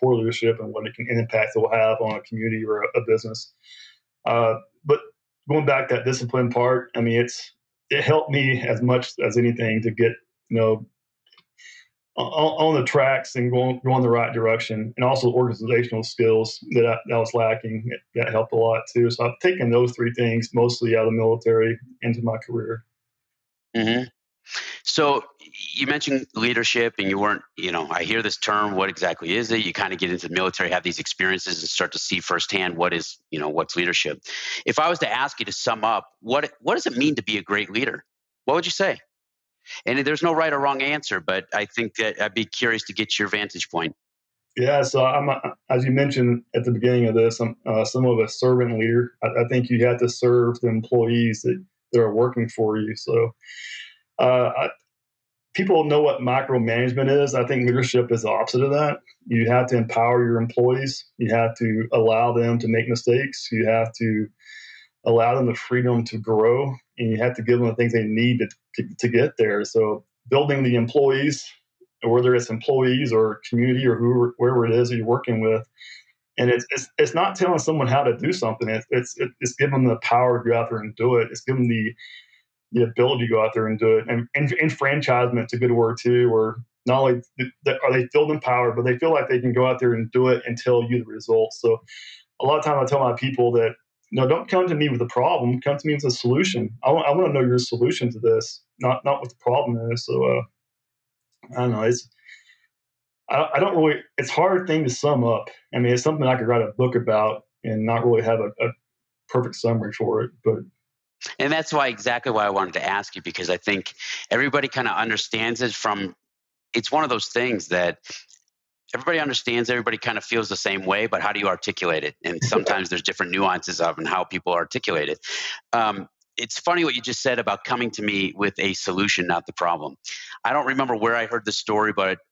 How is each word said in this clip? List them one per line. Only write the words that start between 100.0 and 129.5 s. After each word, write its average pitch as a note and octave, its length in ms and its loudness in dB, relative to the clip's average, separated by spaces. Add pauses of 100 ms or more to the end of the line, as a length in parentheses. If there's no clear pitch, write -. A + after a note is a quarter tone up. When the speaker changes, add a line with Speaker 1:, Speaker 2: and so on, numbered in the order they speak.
Speaker 1:
So, B1+ 200 -2
uh, B1+ 180 2 (1120)
I B2 40 -4
don't B2 120 0
know. A2 100 -2
It's, A#2+ 260 0 (1200)
I, C#3 240 0
I - 60 2
don't F#3+ 160 2
really, D#3 240 2 (180)
it's B2+ 120 -6
a - 20 -8
hard F#3 340 2
thing D#3 180 0
to B2 60 0
sum C3+ 340 0
up. A#2 240 0 (260)
I B2+ 40 0
mean, B2 140 4
it's B2 100 2
something D3+ 240 0
I B2+ 100 2
could A#2+ 120 -2
write A#2 140 4
a G#2+ 140 -4
book B2+ 180 0
about G#2+ 480 2 (220)
and A2 220 -2
not A#2 180 0
really A2+ 180 4
have A2+ 180 2
a, G#2 100 -2 (140)
a A#2+ 80 -4 (560)
perfect B2 280 -2
summary A2 360 -2
for G#2+ 300 -2
it, B2 80 -6 (140)
but A2 140 2 (800)
Speaker 2:
And C#3+ 120 0
that's D#3+ 200 -2
why, C#3+ 160 2
exactly A#2+ 420 -2
why G#2+ 160 2
I G2+ 40 2
wanted F#2+ 240 0
to - 120 -4
ask G2 300 -4
you, F2+ 60 -14
because F2 280 -6
I F2 60 2
think G2 380 -4 (360)
everybody C#3 380 0
kinda A2+ 280 -2
understands A2+ 680 -2
it A#2 120 -2
from, G2+ 400 -4 (600)
it's A#2 180 -4
one D#3 120 2
of C3+ 60 -4
those A2+ 160 -2
things A#2+ 420 -2
that F2 300 0 (960)
everybody D#3+ 240 -2
understands, A#2+ 520 -2
everybody A#2 280 -2
kinda A2 220 -6
feels A2+ 280 -2
the G2 80 -4
same G2 280 -4
way, G2 220 0
but G2 160 -2
how G#2 100 -2
do G#2 80 -4
you G2+ 80 0
articulate F2 560 -2
it? D2+ 100 -6 (100)
And E2+ 160 -4
Speaker 1:
<laughs> - 40 -2
Speaker 2:
sometimes G2 440 0
there's F2+ 140 -4
different F#2 300 -4
nuances F2+ 480 -2
of E2 180 0
and E2 80 -8
how F2+ 180 -2
people - 280 -4
articulate E2+ 560 -2
it. - 100 -6 (540)
Um, G#2+ 360 -2 (280)
it's A#2 240 -8
funny E3+ 240 2
what C3+ 100 0
you B2 60 -6
just A#2+ 220 -6
said B2 160 0
about G#2 260 -4
coming A#2+ 280 -4
to G#2+ 100 -10
me G2 340 -2
with G2+ 220 -2
a F#2+ 160 -2
solution, F#2+ 520 -2
not E2+ 200 -2
the - 80 -14